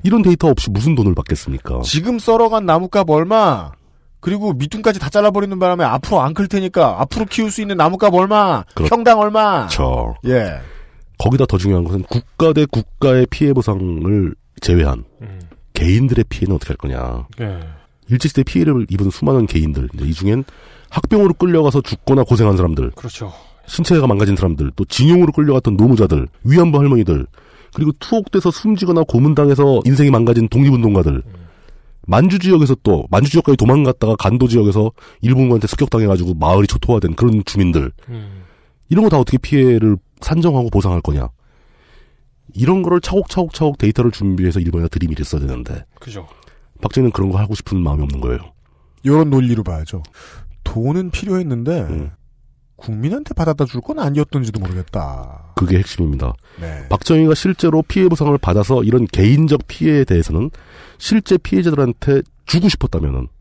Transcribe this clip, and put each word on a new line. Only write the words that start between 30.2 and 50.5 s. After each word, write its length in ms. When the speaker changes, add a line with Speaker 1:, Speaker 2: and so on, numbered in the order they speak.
Speaker 1:
독립운동가들, 640
Speaker 3:
음. 100
Speaker 1:
만주 320
지역에서 440
또, 280
만주 200
지역까지 260
도망갔다가 600
간도 300
지역에서 440
일본군한테 460
습격당해가지고 680
마을이 340
초토화된 480
그런 300
주민들, 460
Speaker 3:
음. 320
Speaker 1:
이런 160
거 40
다 100
어떻게 180
피해를 580
산정하고 500
보상할 320
거냐. 280
이런 300
거를 160
차곡차곡차곡 800
데이터를 340
준비해서 480
일본에다 300
들이밀었어야 520
되는데, 440
Speaker 3:
그죠. 280
Speaker 1:
박정희는 300
그런 180
거 80
하고 180
싶은 260
마음이 220
없는 180
거예요. 180
Speaker 2:
요런 240
논리로 340
봐야죠. 400